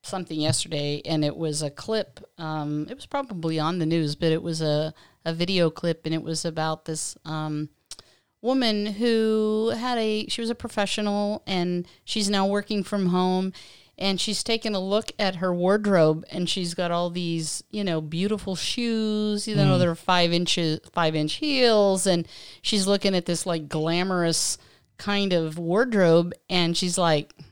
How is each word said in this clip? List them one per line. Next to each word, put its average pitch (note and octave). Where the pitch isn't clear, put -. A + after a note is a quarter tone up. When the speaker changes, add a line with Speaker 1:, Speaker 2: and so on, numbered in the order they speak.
Speaker 1:
something F3
yesterday, D3+
and D#3
it D3
was D#3
a D3
clip. -
Um, D3+
it A#3+
was -
probably F3+
on E3
the D#3+
news, D#3
but D#3+
it D#3+
was E3
a, D#3
a E3
video F3
clip, E3
and D#3+
it D#3+
was D#3+
about D#3+
this, -
um, D#3
woman A3+
who A3
had B3
a, G#3+
she -
was A3+
a A3+
professional, G#3
and F3
she's G3+
now G3
working G3+
from G3
home, F#3
and F#3+
she's -
taken A3+
a F#3+
look G3+
at F#3+
her F3+
wardrobe, F3+
and F3+
she's F3
got F3
all F3
these, E3
you G#3
know, E3
beautiful F#3
shoes, G#3+
you G#3+
know, F#3
Speaker 2:
Mm. -
Speaker 1:
they're E3+
five F3
inches, E3+
five D#3+
inch D3+
heels, A3
and E3+
she's G3
looking G3
at F3
this, F3
like, D#3+
glamorous E3+
kind G3+
of D#3+
wardrobe, F3
and E3+
she's F3+
like D#3+